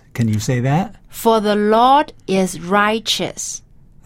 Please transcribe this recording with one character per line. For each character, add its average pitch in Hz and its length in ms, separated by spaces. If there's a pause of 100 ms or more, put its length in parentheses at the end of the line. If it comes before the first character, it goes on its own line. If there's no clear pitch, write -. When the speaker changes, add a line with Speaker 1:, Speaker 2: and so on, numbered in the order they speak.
(120)
Speaker 1:
Can 120 160
you 107 100
say 123 220
that? 147 300 (220)
Speaker 2:
"For 226 280
the 208 140
Lord 233 540 (180)
is 190 320
righteous." 208 1000 (480)